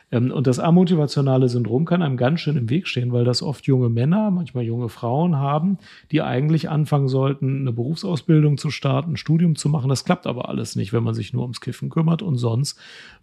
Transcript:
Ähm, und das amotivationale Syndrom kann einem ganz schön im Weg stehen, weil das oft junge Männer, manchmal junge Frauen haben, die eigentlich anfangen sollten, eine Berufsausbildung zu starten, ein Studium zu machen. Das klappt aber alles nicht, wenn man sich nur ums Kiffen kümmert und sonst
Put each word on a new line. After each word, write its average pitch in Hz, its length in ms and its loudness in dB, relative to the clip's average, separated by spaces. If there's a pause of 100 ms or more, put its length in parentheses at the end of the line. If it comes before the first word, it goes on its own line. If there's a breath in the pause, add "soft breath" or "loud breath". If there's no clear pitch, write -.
(120)
Ähm, 123 200 2
und 131 160 0
das 131 120 2
amotivationale 147 880 4
Syndrom 120 380 0
kann 175 180 0
einem 135 140 -2
ganz 135 240 0
schön 151 160 -2
im 117 120 -2
Weg 160 180 -2
stehen, 123 260 -2
weil 120 100 2
das 123 180 0
oft - 260 -8
junge 127 220 2
Männer, 170 420 2
manchmal 151 340 -4
junge 117 240 -4
Frauen 143 480 0
haben, 151 400 0 (340 loud breath)
die 151 100 2
eigentlich 147 480 0
anfangen 147 380 2
sollten, 135 540 0
eine 131 100 -2
Berufsausbildung 151 840 2
zu 156 120 -6
starten, 139 440 -2
ein - 40 -4
Studium 165 380 2
zu - 140 -2
machen. 139 180 0
Das 135 160 0
klappt - 240 -2
aber 123 220 -6
alles 117 260 -6
nicht, 110 160 -4
wenn 117 120 0
man 113 100 -2
sich 110 180 -6
nur 123 120 -4
ums 123 180 -8
Kiffen 135 280 -8
kümmert 165 320 0
und 170 140 -2
sonst 120 420 -2 (460 loud breath)